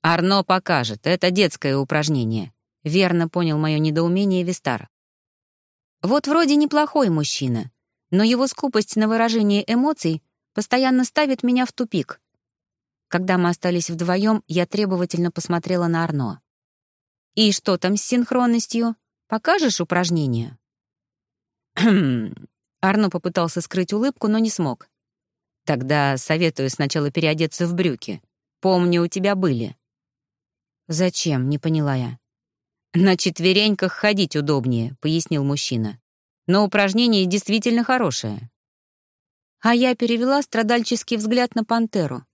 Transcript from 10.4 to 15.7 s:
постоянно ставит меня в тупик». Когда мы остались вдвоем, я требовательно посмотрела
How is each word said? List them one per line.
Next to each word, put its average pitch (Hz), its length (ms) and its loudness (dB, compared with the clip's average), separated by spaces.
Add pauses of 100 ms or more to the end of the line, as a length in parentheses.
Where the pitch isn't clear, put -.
постоянно 254 520 0
ставит 277 360 0
меня 247 240 2
в - 80 -10
тупик». - 460 -4 (880)
Когда 185 300 0
мы 175 120 2
остались 175 400 -2
вдвоем, 185 580 0
я 175 180 0
требовательно 180 680 -2
посмотрела 175 560 -2